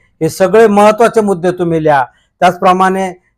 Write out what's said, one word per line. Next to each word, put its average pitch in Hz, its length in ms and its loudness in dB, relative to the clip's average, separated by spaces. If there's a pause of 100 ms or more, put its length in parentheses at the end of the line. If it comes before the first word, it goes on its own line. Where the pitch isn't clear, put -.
(220)
हे 160 80 -2
सगळे 196 380 2
महत्त्वाचे 214 540 2
मुद्दे 185 300 -2
तुम्ही 170 320 -4
लिहा. 139 220 0 (340)
त्याचप्रमाणे 185 760 0 (240)